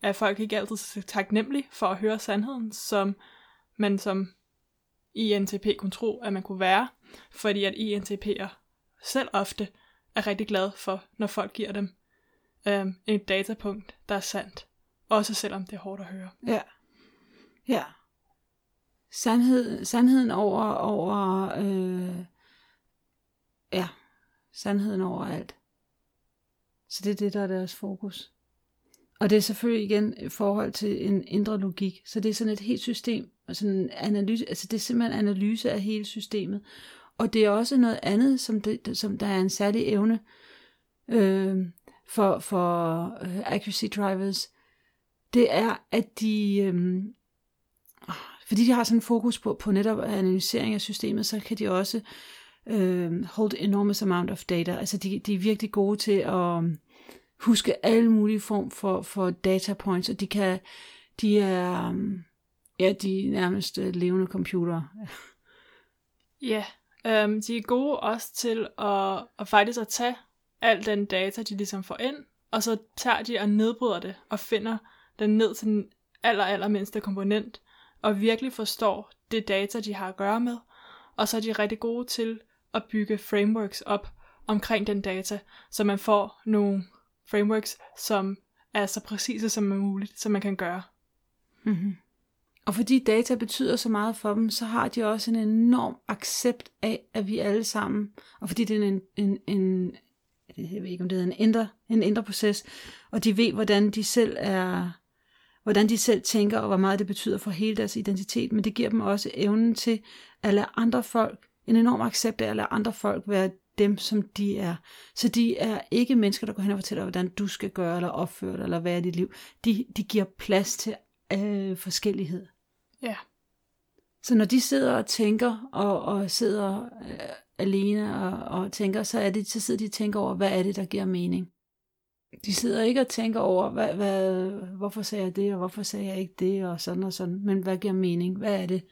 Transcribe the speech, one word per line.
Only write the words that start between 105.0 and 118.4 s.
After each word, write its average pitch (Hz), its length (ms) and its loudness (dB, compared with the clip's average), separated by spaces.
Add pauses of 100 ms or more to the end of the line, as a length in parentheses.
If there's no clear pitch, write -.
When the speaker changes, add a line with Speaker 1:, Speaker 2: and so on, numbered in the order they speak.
Speaker 2:
hvordan 208 260 6
de 220 100 2
selv 214 240 4
tænker, 208 360 2
og 214 80 -2
hvor 196 100 2
meget 196 220 4
det 202 80 -2
betyder 196 320 -2
for 208 120 -6
hele 208 260 0
deres 208 200 -2
identitet, 202 560 -2
men 214 120 2
det 214 100 -2
giver 233 160 0
dem 220 100 2
også 202 340 0
evnen 220 400 4
til 220 280 0 (400)
at 202 120 4
lade 202 120 4 (100)
andre 233 260 4
folk, - 440 -2 (200)
en 226 100 6
enorm 233 240 6
accept - 400 0
af 110 100 0
at 107 60 -2
lade 107 140 0
andre 214 220 0
folk 202 340 -2
være 190 240 2 (280)
dem, 202 200 4
som 208 240 0
de 202 360 -2
er. 175 160 -2 (400)
Så - 140 2
de 233 280 4
er 214 240 0 (100)
ikke 247 260 4
mennesker, 208 300 4
der 208 60 -4
går 202 100 -6
hen 196 100 2
og 196 60 -2
fortæller, 190 260 -6
hvordan 180 240 -2
du 202 180 -4
skal 190 240 -6
gøre, 175 260 -2
eller 175 120 -2
opføre 185 480 -6